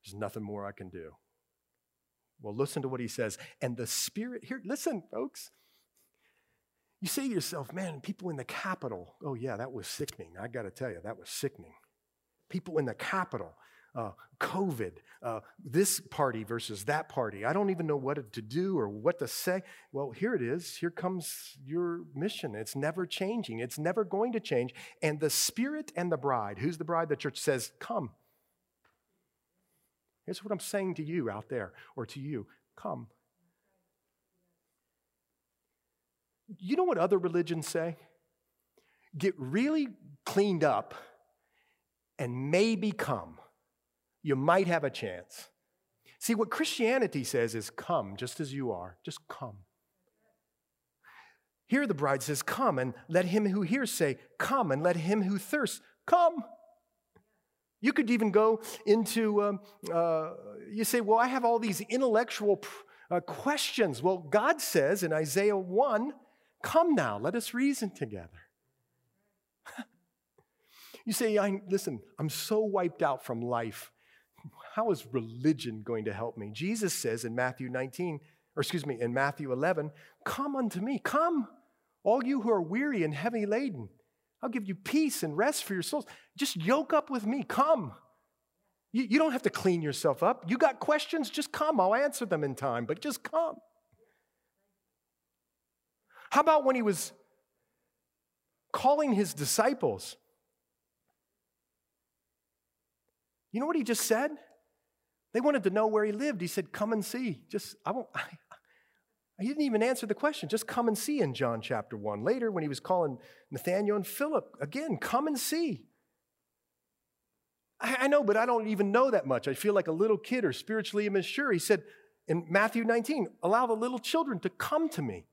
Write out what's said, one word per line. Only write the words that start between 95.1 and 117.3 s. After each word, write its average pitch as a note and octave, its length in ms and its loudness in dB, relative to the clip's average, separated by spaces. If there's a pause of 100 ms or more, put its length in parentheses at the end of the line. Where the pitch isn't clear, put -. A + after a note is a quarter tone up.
How C#4 100 6
about D4+ 240 6
when C4 100 6
he B3 80 2
was G3+ 300 0 (1600)
calling C#4+ 400 4
his G3 220 2
disciples? D3 840 0 (3250)
You A3 80 0
know C#4+ 60 0
what E4+ 100 2
he C#4 80 2
just A3+ 220 0
said? C4+ 260 4 (1000)
They A#3 80 2
wanted C#4 240 4
to G3 60 6
know G#3+ 160 4
where G#3+ 180 4
he G#3+ 80 2
lived. A#3+ 280 -2
He F3+ 60 -2
said, E3 260 -4
"Come G#3+ 200 0
and G#3+ 120 0
see." A#3+ 440 -4
Just, - 280 -8 (100)
I - 60 -2
won't, A#3+ 180 -6
<laughs> - 40 -20
I, - 80 -6 (1160)
he G#3 80 -2
didn't D4+ 140 0
even A3 200 4
answer B3 240 2
the G#3 80 0
question. C#4+ 340 0
"Just G#3+ 180 0
come A#3+ 220 2
and G#3+ 80 2
see" C#4+ 240 -2
in C#3 140 2
John A#2 260 0
chapter A2 360 -4
one. G#2 260 -4
Later, A3+ 280 0
when F3+ 120 -2
he D3 60 -2
was C3+ 120 -6
calling D#3+ 380 0 (320)
Nathanael G3+ 460 0
and G3 100 -2
Philip, C#4+ 540 -2
again, A#3 380 -4
"Come C4+ 280 0
and D4 120 0
see." D4+ 460 -2 (2000)